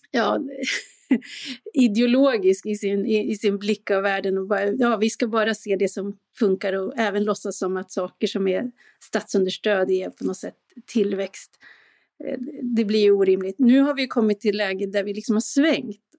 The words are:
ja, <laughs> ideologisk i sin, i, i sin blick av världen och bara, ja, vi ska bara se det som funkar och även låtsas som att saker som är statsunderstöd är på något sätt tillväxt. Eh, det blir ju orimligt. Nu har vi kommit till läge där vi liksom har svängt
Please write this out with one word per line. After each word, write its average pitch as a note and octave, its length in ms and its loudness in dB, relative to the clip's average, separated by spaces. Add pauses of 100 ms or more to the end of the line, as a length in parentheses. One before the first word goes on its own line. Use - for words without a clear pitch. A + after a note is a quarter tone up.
(160)
ja, G#3+ 240 2 (680)
<laughs> - 640 -4
ideologisk A#3+ 920 4
i G#3+ 80 -2
sin, G3+ 320 -2
i, G#3+ 240 0
i G#3+ 60 -2
sin G3+ 220 0
blick G3+ 320 -4
av G3 120 2
världen G3 360 0
och F#3+ 80 -4
bara, G3+ 200 0
ja, A#3+ 300 0
vi A3 140 0
ska - 160 -4
bara A3 280 0
se G3+ 220 -2
det G3 120 0
som G3+ 280 -6 (220)
funkar F#3+ 340 0
och F#3+ 240 -4
även G#3 280 0
låtsas G3+ 340 -4
som F#3 180 -2
att F#3 140 -8
saker F#3 360 -4
som F#3+ 220 -2
är F#3+ 220 -2 (300)
statsunderstöd F#3+ 920 -2
är F#3 200 -2
på - 140 -14
något F#3+ 120 -4
sätt - 200 -12 (300)
tillväxt. G3 640 -2 (760)
Eh, - 140 -8 (240)
det A#3 220 0
blir G#3+ 160 2
ju G3+ 120 6
orimligt. F#3+ 460 2
Nu C4 220 8
har C#4 140 2
vi C4 120 -2
kommit A3 340 0
till G#3 160 0
läge G3 300 -2
där G3 180 -2
vi G3+ 100 -6
liksom G#3+ 220 -2
har A3 40 2
svängt C4 640 -2 (120)